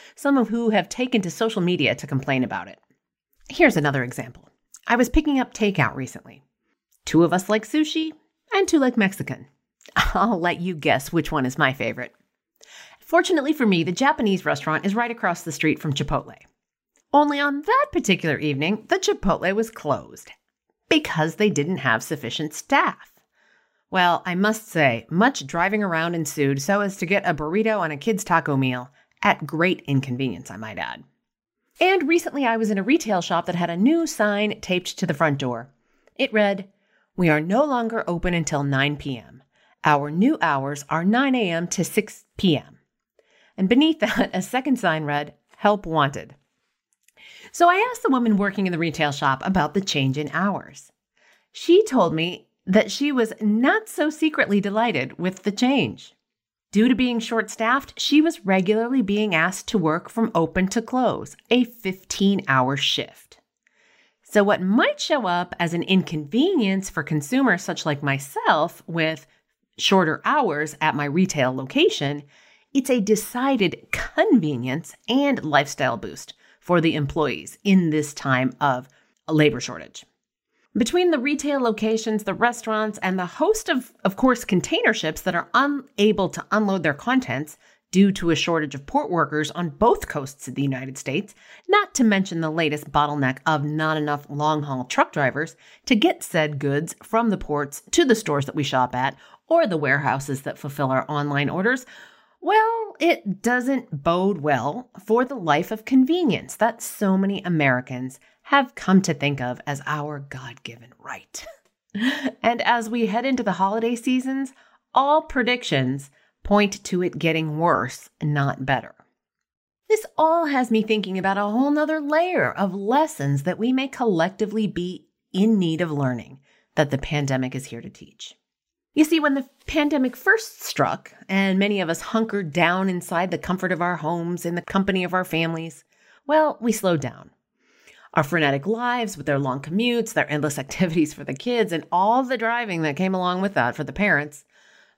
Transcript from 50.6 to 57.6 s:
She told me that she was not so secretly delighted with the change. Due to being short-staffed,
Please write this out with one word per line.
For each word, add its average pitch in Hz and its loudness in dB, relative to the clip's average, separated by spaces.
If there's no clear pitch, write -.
She 359 4
told 196 2
me 165 -4
that 196 4
she 285 -2
was 233 0
not 247 2
so 302 -2
secretly 302 0
delighted 202 -2
with 185 -4
the - -2
change. 202 0
Due 214 4
to 254 4
being 247 0
short-staffed, 226 -2